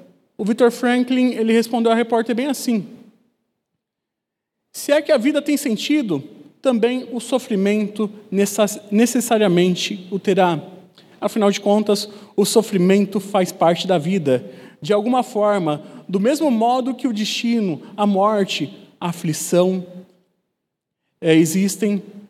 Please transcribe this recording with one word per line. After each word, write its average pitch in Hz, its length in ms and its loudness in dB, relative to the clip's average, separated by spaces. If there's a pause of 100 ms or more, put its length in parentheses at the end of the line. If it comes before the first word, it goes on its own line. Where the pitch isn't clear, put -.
(380)
o 220 60 -6
Viktor 233 260 2
Franklin, 247 600 0
ele 220 200 0
respondeu 226 380 2
à 226 60 4
repórter 233 400 0
bem 254 100 -2
assim: 226 400 -2 (1900)
"Se - 200 -2
é 302 100 4
que 302 80 -2
a 302 80 4
vida 285 240 0
tem 294 140 0
sentido, 226 680 -2 (400)
também 247 480 0
o 254 80 -6
sofrimento 208 880 -2 (220)
necess-, 202 500 0 (120)
necessariamente 208 1160 2
o 196 120 -4
terá. 175 420 2 (580)
Afinal 202 300 2
de 196 100 -2
contas, 208 480 0 (280)
o 202 80 4
sofrimento 202 760 2
faz 190 320 -2
parte 170 380 0
da 180 100 2
vida. 147 460 0 (360)
De 151 120 -2
alguma 240 320 0
forma, 202 580 -2 (260)
do 190 120 -2
mesmo 294 280 0
modo 240 460 0
que - 140 -4
o 240 40 -4
destino, 214 720 -2 (140)
a 208 100 0
morte, 196 680 0 (280)
a 175 80 -4
aflição, 175 760 -2 (1400)
é, 160 120 4
existem, 190 680 2 (280)